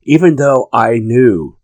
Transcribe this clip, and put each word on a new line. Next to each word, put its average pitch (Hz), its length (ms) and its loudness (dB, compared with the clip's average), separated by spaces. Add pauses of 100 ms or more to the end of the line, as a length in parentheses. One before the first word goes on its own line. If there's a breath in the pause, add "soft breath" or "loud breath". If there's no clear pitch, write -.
Even 160 340 0
though 139 380 0
I 113 260 0
knew 110 640 -2